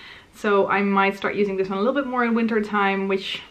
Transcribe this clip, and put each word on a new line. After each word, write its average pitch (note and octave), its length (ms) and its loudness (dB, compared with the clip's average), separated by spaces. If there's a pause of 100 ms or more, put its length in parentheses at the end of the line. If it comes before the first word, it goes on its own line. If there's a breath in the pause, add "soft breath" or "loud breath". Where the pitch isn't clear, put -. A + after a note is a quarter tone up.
(340 loud breath)
So G3+ 340 2
I G3 140 2
might G3 340 2
start - 180 -4
using G3 220 0
this F#3+ 120 -2
one G3 100 -4
a G3 40 -2
little C4 120 2
bit C#4 120 -2
more B3 180 0
in A#3 100 2
winter A3+ 280 0
time, G3 440 0
which F#3+ 440 -4